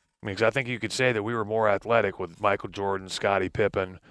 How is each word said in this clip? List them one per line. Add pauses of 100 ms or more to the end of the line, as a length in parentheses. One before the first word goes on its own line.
(260)
mean,
'cause
I
think
you
could
say
that
we
were
more
athletic
with
Michael
Jordan,
Scottie
Pippen, (120)